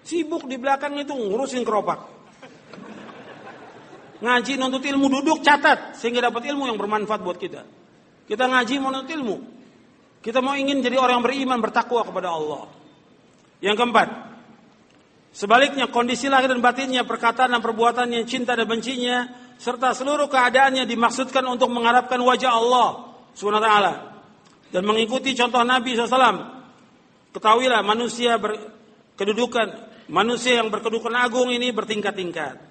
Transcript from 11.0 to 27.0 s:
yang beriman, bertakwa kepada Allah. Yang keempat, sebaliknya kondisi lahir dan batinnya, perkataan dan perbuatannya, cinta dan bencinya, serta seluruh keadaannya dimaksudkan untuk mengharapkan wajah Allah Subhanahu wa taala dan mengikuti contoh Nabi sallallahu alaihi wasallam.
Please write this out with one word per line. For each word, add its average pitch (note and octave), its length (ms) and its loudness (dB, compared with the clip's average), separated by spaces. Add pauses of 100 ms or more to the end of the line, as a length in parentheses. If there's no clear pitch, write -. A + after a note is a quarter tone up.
yang A3+ 40 2
beriman, B3+ 360 0
bertakwa A3+ 400 0
kepada F3+ 320 -6
Allah. D3+ 320 -6 (960)
Yang G3+ 160 2
keempat, A3+ 300 4 (1200)
sebaliknya B3+ 600 2
kondisi A#3+ 360 -2
lahir C4 240 4
dan B3+ 80 2
batinnya, B3 480 0
perkataan A#3 480 0
dan A#3 80 0
perbuatannya, A#3 640 0
cinta B3 320 -2
dan A3+ 80 0
bencinya, B3 640 -4 (280)
serta B3 360 -2
seluruh C#4+ 360 0
keadaannya C4 560 4
dimaksudkan A#3+ 600 0
untuk B3 240 0
mengharapkan A#3+ 520 2
wajah B3 320 2
Allah A3+ 560 2 (240)
Subhanahu G#3 280 -2
wa A3+ 40 2
taala G3+ 280 4 (760)
dan F#3 160 -2
mengikuti A#3 480 0
contoh A#3+ 320 2
Nabi B3 320 0
sallallahu A#3 120 0
alaihi C4 120 4
wasallam. G#3 160 4 (960)